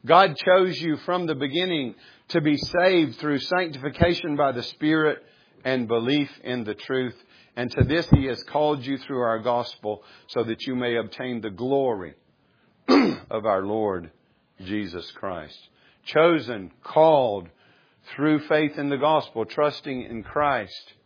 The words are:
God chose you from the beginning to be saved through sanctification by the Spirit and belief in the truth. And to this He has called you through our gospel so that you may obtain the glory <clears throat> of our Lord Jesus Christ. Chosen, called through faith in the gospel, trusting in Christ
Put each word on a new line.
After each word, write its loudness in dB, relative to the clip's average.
God 8
chose 4
you -2
from -2
the -2
beginning -2
to 2
be 2
saved 2
through -2
sanctification -2
by 2
the -6
Spirit 0
and -2
belief 0
in -6
the -6
truth. -4
And -6
to 2
this 0
He 8
has -6
called 0
you -4
through -6
our 0
gospel -4
so -4
that -6
you -4
may -2
obtain -6
the -8
glory -4
<clears throat> -18
of 2
our 2
Lord -4
Jesus -8
Christ. -10
Chosen, 2
called 4
through 2
faith 0
in -4
the -2
gospel, 0
trusting -4
in -10
Christ -4